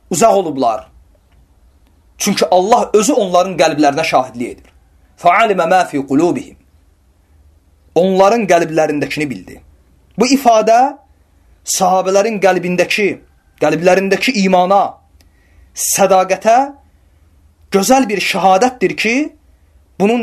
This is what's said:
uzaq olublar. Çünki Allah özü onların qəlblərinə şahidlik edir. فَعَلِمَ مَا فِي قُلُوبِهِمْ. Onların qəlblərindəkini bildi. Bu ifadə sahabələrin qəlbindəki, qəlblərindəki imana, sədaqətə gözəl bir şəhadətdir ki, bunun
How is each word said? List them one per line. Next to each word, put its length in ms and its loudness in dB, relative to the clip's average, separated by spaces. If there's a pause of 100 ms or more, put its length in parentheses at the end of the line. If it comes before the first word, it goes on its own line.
(100)
uzaq 320 2
olublar. 480 -4 (1300)
Çünki 300 -2
Allah 420 2
özü 200 2
onların 440 0
qəlblərinə 480 0
şahidlik 440 -4
edir. 220 -18 (520)
فَعَلِمَ 380 2 (120)
مَا 180 2
فِي 80 -6 (100)
قُلُوبِهِمْ. 480 -2 (1400)
Onların 520 2
qəlblərindəkini 840 0
bildi. 260 -16 (640)
Bu 100 2
ifadə 680 2 (680)
sahabələrin 800 0
qəlbindəki, 640 0 (520)
qəlblərindəki 840 0
imana, 380 2 (920)
sədaqətə 840 0 (1120)
gözəl 360 2
bir 120 -6
şəhadətdir 760 0
ki, 180 -2 (880)
bunun 220 0